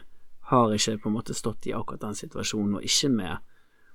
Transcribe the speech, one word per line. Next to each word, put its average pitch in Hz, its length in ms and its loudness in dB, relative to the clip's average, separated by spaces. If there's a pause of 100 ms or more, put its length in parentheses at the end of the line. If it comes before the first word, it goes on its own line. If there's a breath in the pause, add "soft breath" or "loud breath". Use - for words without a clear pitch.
(420)
har 120 320 6
ikke 107 280 2
på 113 80 -2
en 104 60 2
måte - 180 -4
stått - 340 -2
i 120 60 -2
akkurat - 280 -4
den 104 140 -4
situasjonen, 101 600 0
og - 80 -4
ikke - 280 2
med 92 260 0 (580)